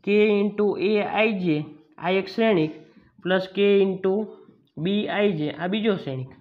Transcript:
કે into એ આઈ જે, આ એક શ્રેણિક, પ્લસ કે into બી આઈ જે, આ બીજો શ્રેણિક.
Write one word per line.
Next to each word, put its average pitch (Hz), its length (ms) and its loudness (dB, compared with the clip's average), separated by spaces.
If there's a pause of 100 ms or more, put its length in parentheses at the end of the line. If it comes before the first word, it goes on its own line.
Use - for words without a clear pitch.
કે 202 140 2 (120)
into 208 360 0 (120)
એ 208 240 0
આઈ 220 300 0
જે, 180 260 0 (400)
આ 165 120 -6
એક 190 180 -2
શ્રેણિક, 190 440 2 (500)
પ્લસ 185 240 0 (100)
કે 202 120 2 (140)
into 190 320 0 (640)
બી 196 300 -2
આઈ 202 240 0
જે, 151 200 -2
આ 170 160 -6
બીજો 208 280 0
શ્રેણિક. 131 460 -8